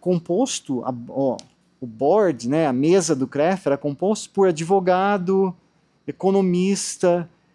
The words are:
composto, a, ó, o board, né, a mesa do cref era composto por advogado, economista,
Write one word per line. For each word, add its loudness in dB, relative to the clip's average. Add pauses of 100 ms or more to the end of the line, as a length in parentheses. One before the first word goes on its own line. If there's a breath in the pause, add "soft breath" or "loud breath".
composto, -2
a, -4 (160)
ó, -2 (440)
o -10
board, 0
né, 0
a 0
mesa 2
do -2
cref -2
era 2
composto -4
por 2
advogado, 0 (520)
economista, 0 (260 soft breath)